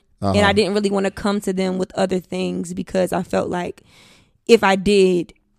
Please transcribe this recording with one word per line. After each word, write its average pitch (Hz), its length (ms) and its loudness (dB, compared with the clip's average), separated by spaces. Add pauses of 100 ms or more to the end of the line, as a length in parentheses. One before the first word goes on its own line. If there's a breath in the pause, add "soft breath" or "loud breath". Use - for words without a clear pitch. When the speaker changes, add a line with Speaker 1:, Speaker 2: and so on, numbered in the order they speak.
(220)
Speaker 1:
And 98 160 0
I 208 40 4
Speaker 2:
Uh-huh. 202 120 4
Speaker 1:
didn't 196 200 2
really 202 180 0
wanna 196 200 0
come 208 300 -4
to 190 120 -4
them 185 240 -2
with 185 180 -6
other 190 240 -2
things, 180 540 -6
because 185 380 -4
I 175 120 -2
felt - 260 -4
like 175 340 -8 (640 soft breath)
if 220 160 6
I 196 120 2
did, 185 580 2 (240)